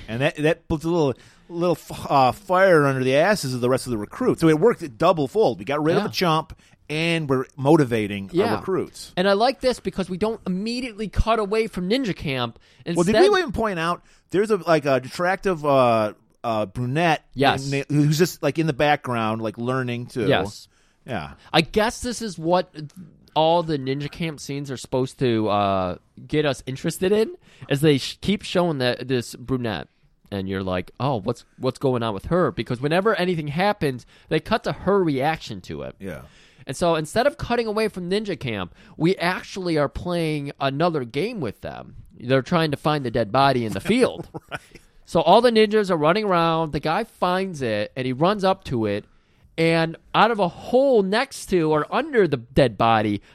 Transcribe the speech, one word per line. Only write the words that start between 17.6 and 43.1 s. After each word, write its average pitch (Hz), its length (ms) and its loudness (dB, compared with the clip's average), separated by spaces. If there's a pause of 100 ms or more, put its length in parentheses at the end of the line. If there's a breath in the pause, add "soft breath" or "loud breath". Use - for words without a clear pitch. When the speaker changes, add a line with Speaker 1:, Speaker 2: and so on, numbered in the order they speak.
Speaker 1:
in 139 180 -2
the, 143 60 -2
who's 147 240 2
just, 175 240 0
like, 147 160 -2
in 160 80 0
the 156 60 0
background, 120 680 -2
like, 110 160 -6
learning 123 480 -4
to 113 200 -4
Speaker 2:
Yes. 107 400 0 (400)
Speaker 1:
Yeah. 80 280 -8 (180 soft breath)
Speaker 2:
I 160 80 4
guess 214 400 -2
this 233 220 -8
is 202 160 -10
what 175 360 -2 (640)
all 165 260 4
the 160 160 -4
Ninja 139 320 -6
Camp 165 300 -8
scenes 143 300 -8
are 127 60 -8
supposed - 420 -4
to, 113 300 2
uh, 98 480 0 (300)
get 151 200 0
us 135 200 -2
interested 165 460 -4
in, 226 220 0 (340 loud breath)
as 139 120 0
they 147 180 6
sh-, - 220 -8
keep 202 220 -2
showing 175 360 0
that 123 300 -2
this 127 260 -2
brunette, 120 540 -6 (420)
and 95 180 -6
you're 98 140 -4
like, 92 380 -4
"Oh, 131 200 -2
what's, 107 240 -6 (140)
what's - 200 -4
going 127 240 0
on 113 120 -4
with 95 120 -10
her?" 170 260 2
Because 123 280 -6
whenever 180 360 0
anything 165 320 -2
happens, 156 580 -2 (220 soft breath)
they 160 120 0
cut 220 240 -4
to 180 80 -2
her 196 300 2
reaction 143 600 -2
to 73 200 -10
it. 65 160 -12
Speaker 1:
Yeah. 82 240 -12 (440 soft breath)
Speaker 2:
And 135 100 -10
so 170 180 2
instead 160 320 -2
of 285 120 -2
cutting 233 280 -2
away 214 220 -2
from 180 220 -10
Ninja 202 280 -4
Camp, 104 360 -6 (220 loud breath)
we 175 200 2
actually 175 600 -4
are 139 100 2
playing 156 720 -4
another 143 440 0
game 175 360 -4
with 110 220 -6
them. 65 340 -14 (220)
They're 127 240 2
trying 160 280 0
to 139 60 -2
find 151 280 -2
the 120 60 -6